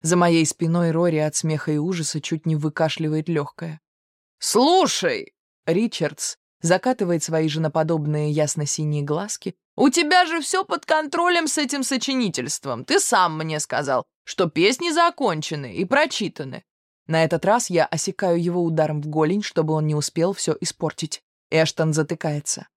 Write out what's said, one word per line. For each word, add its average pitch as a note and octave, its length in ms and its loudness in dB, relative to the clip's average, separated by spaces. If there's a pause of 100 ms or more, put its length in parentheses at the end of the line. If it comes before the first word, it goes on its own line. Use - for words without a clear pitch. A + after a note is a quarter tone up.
За E3 140 2
моей E3+ 300 4
спиной E3+ 460 0
Рори E3 260 2
от D3+ 160 0
смеха D#3 380 -2
и D3+ 60 0
ужаса D#3+ 420 -4
чуть - 260 -4
не D#3+ 80 0
выкашливает D#3 760 -2
легкое. D#3 520 -6 (580)
«Слушай!» A#3+ 960 2 (320)
Ричардс E3 720 -2 (260)
закатывает F3+ 600 2
свои D#3+ 260 0
женоподобные D3+ 800 0
ясно-синие D3 720 -2
глазки. E3+ 520 -6 (220)
«У C#4 120 4
тебя F4 380 4
же E4 140 -2
все F#4 240 -2
под E4+ 200 -6
контролем E4 600 2
с - 100 -2
этим C#4+ 260 -2
сочинительством. E3+ 1040 -4
Ты F#4 160 2
сам F3 380 2
мне D#3 220 -4
сказал, C3+ 440 -2 (200)
что F3+ 240 -2
песни B3 420 2
закончены E3 840 -2
и F3+ 100 -2
прочитаны». F#3 800 -2 (420)
На D#3+ 180 2
этот D#3+ 200 -2
раз A3 260 2
я E3 160 4
осекаю F3 540 0
его F3 220 0
ударом D#3 380 0
в D3+ 80 -8
голень, D#3 340 2
чтобы D#3+ 320 -2
он D#3 120 0
не D3+ 80 0
успел E3 380 0
все E3+ 280 -2
испортить. - 640 -6 (280)
Эштон D#3+ 420 2
затыкается. D3+ 840 -4